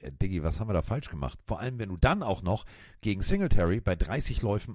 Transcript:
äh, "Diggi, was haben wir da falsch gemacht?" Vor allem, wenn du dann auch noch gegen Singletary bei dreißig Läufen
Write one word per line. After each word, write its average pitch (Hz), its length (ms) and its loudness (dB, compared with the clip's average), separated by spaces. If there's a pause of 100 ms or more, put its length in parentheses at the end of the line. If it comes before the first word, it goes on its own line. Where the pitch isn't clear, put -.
äh, - 100 -12
"Diggi, 90 320 0
was 80 160 0
haben 110 120 -4
wir 98 40 0
da 85 60 4
falsch - 300 -4
gemacht?" 69 340 -8
Vor - 160 -6
allem, 123 180 -6
wenn 104 120 -6
du 90 80 -6
dann 165 240 4
auch 101 180 -2
noch 92 240 -2 (380)
gegen 98 180 -2
Singletary 120 600 4
bei 95 140 0
dreißig - 460 -2
Läufen 104 340 -2